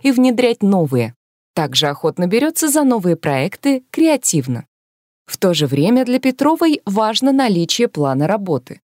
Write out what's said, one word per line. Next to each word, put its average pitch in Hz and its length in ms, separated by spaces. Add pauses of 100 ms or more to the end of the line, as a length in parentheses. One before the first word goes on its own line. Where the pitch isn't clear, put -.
и 277 80
внедрять 247 540
новые. 135 500 (400)
Также 147 320
охотно 160 400
берется 294 420
за 302 140
новые 214 320
проекты 165 800
креативно. 160 760 (600)
В - 120
то 180 160
же 151 120
время 175 380
для 247 140
Петровой 294 640
важно 220 480
наличие 233 560
плана 143 380
работы. 185 540 (160)